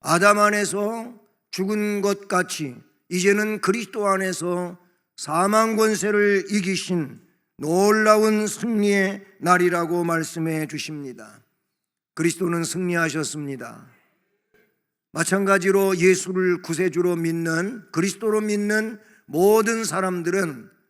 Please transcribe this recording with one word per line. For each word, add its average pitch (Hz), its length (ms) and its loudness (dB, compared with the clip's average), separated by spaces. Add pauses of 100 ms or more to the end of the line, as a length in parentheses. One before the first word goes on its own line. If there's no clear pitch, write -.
아담 190 380 4
안에서 208 720 -2 (380)
죽은 208 500 -2
것 202 260 -2
같이 165 480 -4 (340)
이제는 202 520 0
그리스도 208 460 -2
안에서 180 720 -2 (400)
사망 208 580 2
권세를 208 720 2
이기신 180 720 -4 (380)
놀라운 214 920 4
승리의 202 760 0 (160)
날이라고 175 640 2
말씀해 160 600 -2
주십니다. 127 760 -12 (760)
그리스도는 170 480 0
승리하셨습니다. 151 1300 -4 (1200)
마찬가지로 190 840 0
예수를 180 640 2
구세주로 175 560 -2
믿는, 165 760 -4
그리스도로 208 500 -2
믿는 214 580 -2 (260)
모든 214 580 4
사람들은 175 840 -4 (200)